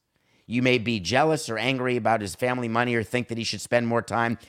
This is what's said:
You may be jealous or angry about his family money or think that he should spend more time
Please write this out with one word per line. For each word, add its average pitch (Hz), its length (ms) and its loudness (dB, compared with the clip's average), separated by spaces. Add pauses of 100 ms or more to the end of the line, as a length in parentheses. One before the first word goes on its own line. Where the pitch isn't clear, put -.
(460)
You 120 140 -2
may 127 160 4
be 113 240 -2
jealous 135 480 2
or 113 80 -4
angry 127 400 0
about 110 240 2
his 98 140 -6
family 127 340 -2
money 120 260 2
or 113 80 2
think 123 260 -2
that 113 100 -6
he 110 60 -4
should 104 180 -6
spend 120 240 2
more 117 160 0
time 117 360 -2 (100)